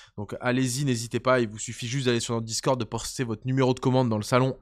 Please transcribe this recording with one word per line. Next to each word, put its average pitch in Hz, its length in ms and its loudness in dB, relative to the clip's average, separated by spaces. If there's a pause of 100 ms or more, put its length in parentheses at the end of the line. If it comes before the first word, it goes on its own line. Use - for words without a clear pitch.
(160)
Donc, 101 260 -10
allez-y, 127 440 0
n'hésitez 117 340 0
pas. 127 200 2
Il 117 80 2
vous 107 100 -10
suffit 117 300 -8
juste 127 180 -2
d'aller 117 140 4
sur 117 160 -2
notre 117 100 -2
Discord, 123 340 0
de 110 60 -2
poster - 380 -6
votre 113 240 -6
numéro 131 260 4
de 127 60 -12
commande 127 300 4
dans 107 80 0
le 104 60 -2
salon 131 380 2